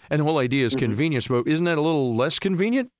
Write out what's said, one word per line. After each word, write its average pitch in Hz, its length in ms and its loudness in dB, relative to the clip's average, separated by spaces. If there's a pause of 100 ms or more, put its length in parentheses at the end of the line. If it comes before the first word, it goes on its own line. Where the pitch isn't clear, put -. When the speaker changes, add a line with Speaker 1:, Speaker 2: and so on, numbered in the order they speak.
(100)
Speaker 1:
and 151 100 0
the 147 40 2
whole 156 140 2
idea 127 280 2
is 110 80 -2
Speaker 2:
Mm-hmm. 127 120 0
Speaker 1:
convenience, 123 420 -2
but 120 180 0
isn't 160 200 0
that 165 120 0
a - 20 0
little 143 360 0
less 139 240 -2
convenient? 220 600 -2